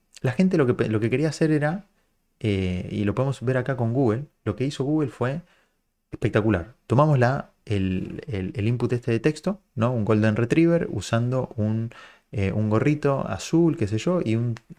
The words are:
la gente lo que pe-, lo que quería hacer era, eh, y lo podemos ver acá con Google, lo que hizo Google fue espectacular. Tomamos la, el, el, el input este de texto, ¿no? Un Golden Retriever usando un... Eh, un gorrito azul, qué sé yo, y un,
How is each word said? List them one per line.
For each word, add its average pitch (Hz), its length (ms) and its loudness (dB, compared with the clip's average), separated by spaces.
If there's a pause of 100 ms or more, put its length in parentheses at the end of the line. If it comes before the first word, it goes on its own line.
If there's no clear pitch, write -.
(220)
la 123 120 0
gente 185 240 2
lo 143 80 4
que 123 80 4
pe-, 117 160 0
lo 110 100 0
que 113 100 0
quería 147 200 0
hacer 156 220 0
era, 156 340 0 (560)
eh, 95 500 0
y 104 140 -2
lo 101 100 0
podemos 131 260 -2
ver 127 160 0
acá 123 200 -2
con 117 160 0
Google, 131 320 2 (180)
lo 101 140 -2
que 127 80 -2
hizo 139 180 -4
Google 147 260 0
fue 135 320 -4 (720)
espectacular. 104 600 0 (140)
Tomamos 143 320 4
la, 123 320 0 (140)
el, 95 640 -2
el, 95 280 -6
el 104 120 -2
input 120 260 0
este 120 180 -2
de 113 80 2
texto, 156 420 -2 (140)
¿no? 117 160 0
Un 113 140 -2
Golden 107 300 4
Retriever 165 540 2
usando 120 640 -2
un... 110 360 -2 (400)
Eh, 98 200 0
un 107 180 0
gorrito 139 580 2
azul, 160 500 0
qué 104 100 -2
sé 107 100 -2
yo, 175 260 0
y 113 120 0
un, 117 200 -2 (240)